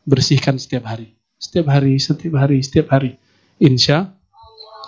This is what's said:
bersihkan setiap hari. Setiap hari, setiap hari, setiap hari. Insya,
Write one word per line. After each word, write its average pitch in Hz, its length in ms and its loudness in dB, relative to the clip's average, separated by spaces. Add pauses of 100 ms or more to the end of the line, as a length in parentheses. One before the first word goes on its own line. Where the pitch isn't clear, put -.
bersihkan 131 540 2
setiap 117 320 -8
hari. 110 240 -12 (220)
Setiap 160 340 -4
hari, 135 320 2
setiap 160 340 -4
hari, 139 240 2
setiap 147 320 0
hari. 135 280 -2 (420)
Insya, 143 500 2 (760)